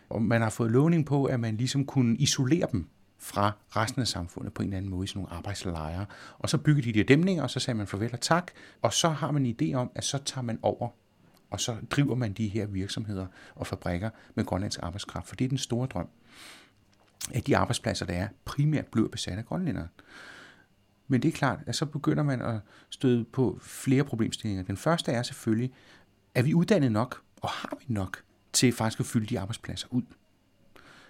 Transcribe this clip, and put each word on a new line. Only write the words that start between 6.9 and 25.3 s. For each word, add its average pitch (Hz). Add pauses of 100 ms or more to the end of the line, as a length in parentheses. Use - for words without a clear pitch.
de 107
her 95
dæmninger, 165
og 123
så 127
sagde 120
man 104
farvel 113
og -
tak, 175 (300)
og 113
så -
har 147
man 143
en 117
idé 160
om, 123
at -
så -
tager 135
man 113
over, 107 (600)
og 98
så 113 (120)
driver 143
man 113
de 110
her 101
virksomheder 98 (280)
og -
fabrikker 92 (260)
med 110
grønlandsk 98
arbejdskraft, 87
for -
det 127
er 127
den 131
store 123
drøm, - (1300)
at 120
de 120
arbejdspladser, 98
der 90
er, 90 (180)
primært -
bliver 113
besat 92
af 113
grønlændere. 92 (1200)
Men 127
det 143
er 165
klart, -
at 117
så 156
begynder 151
man 135
at 110 (300)
støde 123
på -
flere 135
problemstillinger. 104
Den 98
første 165
er 120
selvfølgelig, 117 (640)